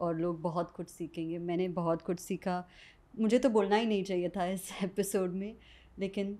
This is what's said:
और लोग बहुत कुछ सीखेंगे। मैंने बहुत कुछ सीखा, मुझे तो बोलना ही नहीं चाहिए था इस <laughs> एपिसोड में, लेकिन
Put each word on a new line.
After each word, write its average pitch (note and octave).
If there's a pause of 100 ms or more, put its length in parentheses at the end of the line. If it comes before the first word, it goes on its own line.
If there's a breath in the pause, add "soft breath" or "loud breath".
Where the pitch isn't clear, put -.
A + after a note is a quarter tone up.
और E3+
लोग E3+
बहुत E3+
कुछ F3
सीखेंगे। E3
मैंने F3
बहुत E3+
कुछ F3
सीखा, F3+ (520 soft breath)
मुझे A3
तो C4
बोलना G#3
ही A3+
नहीं G#3
चाहिए F3+
था F3
इस F#3
<laughs> -
एपिसोड F#3+
में, G3+ (420 soft breath)
लेकिन G3